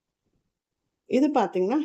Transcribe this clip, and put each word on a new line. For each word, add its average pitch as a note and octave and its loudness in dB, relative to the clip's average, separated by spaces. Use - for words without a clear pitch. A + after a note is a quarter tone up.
இது C4+ 2
பாத்தீங்கன்னா F#3+ -2